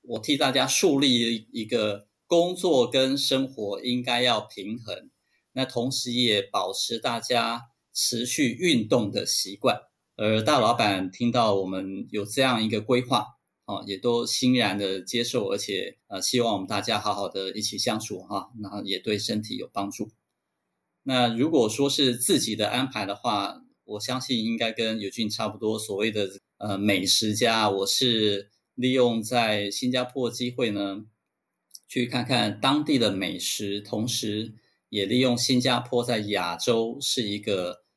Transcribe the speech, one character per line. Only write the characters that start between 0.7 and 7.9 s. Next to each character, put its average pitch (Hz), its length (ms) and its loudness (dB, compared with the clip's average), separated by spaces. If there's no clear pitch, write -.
立 117 500 2
一 113 140 -6
个 107 420 -2
工 175 300 4
作 156 340 4
跟 131 280 2
生 135 280 0
活 104 360 -6
应 123 200 -2
该 120 200 0
要 120 180 4
平 104 400 -10
衡， 101 300 -12
那 131 140 -2
同 127 260 -2
时 123 220 -4
也 117 280 4
保 95 300 -4
持 - 260 -4
大 120 220 -2
家 117 440 -2